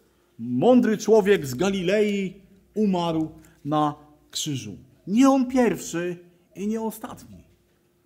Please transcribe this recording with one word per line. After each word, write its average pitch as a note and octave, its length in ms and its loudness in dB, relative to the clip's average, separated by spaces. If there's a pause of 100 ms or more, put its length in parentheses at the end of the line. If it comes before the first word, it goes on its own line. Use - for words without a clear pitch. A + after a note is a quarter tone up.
(380)
mądry G#3 600 4
człowiek G3+ 480 4
z C3 80 -6
Galilei, G3 840 -2 (340)
umarł E3+ 560 -2 (340)
na D3+ 300 -2 (360)
krzyżu. G#2 460 -8 (300)
Nie B3 240 4
on C4+ 160 2
pierwszy F3+ 720 -2 (380)
i F#3+ 100 -8
nie A3 140 -4
ostatni. G#3 640 -12 (600)